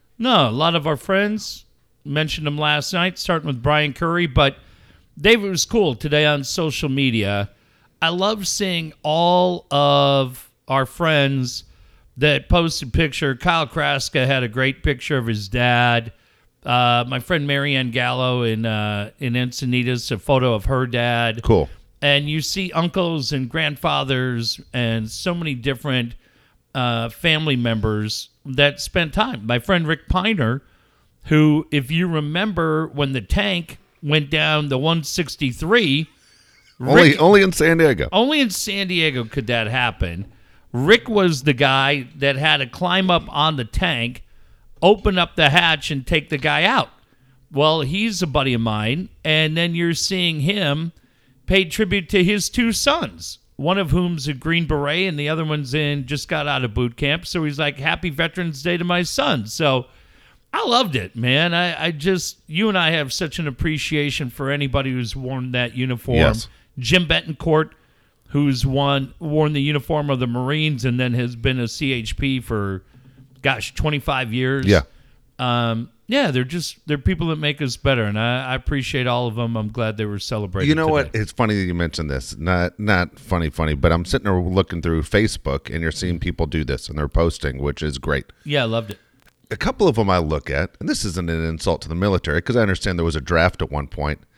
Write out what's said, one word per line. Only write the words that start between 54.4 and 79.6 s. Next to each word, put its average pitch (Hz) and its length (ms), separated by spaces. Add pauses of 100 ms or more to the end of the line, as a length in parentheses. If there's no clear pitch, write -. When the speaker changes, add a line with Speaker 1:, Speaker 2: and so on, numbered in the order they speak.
Speaker 1:
Beret, 151 420
and 156 100
the 147 100
other 160 160
one's 151 300
in, 147 320
just 143 220
got 147 200
out 135 160
of 107 100
boot 123 220
camp. 147 300
So - 180
he's 143 140
like, 147 200
"Happy 165 320
Veterans 160 520
Day 175 140
to 170 80
my 175 200
son." 170 420
So 131 400 (640)
I 466 140
loved 233 300
it, 95 200
man. 139 380
I, 170 320
I 170 60
just, 170 460 (100)
you 185 200
and 202 80
I 165 140
have 151 220
such - 260
an 160 80
appreciation 147 840
for 135 220
anybody 139 420
who's 123 240
worn 127 360
that 123 240
uniform. 123 420
Speaker 2:
Yes. 135 300 (300)
Speaker 1:
Jim 156 280
Betancourt, 160 640 (580)
who's 139 380
won, 139 540
worn 151 320
the 143 100
uniform 147 480
of 131 80
the 123 80
Marines 127 580
and 123 140
then 127 160
has 120 220
been 127 240
a 117 80
C 135 240
H 117 240
P 135 240
for, 101 420 (600)
gosh, 131 320
twenty-five 135 580
years. 131 340
Speaker 2:
Yeah. 95 160 (560)
Speaker 1:
Um, 120 520 (160)
yeah, 254 240
they're 127 140
just, 156 320 (100)
they're 151 120
people 165 300
that 160 80
make 151 260
us 127 160
better, 131 260
and 104 140
I, 123 340
I - 20
appreciate 131 520
all 123 200
of 110 100
them. 117 200
I'm 107 140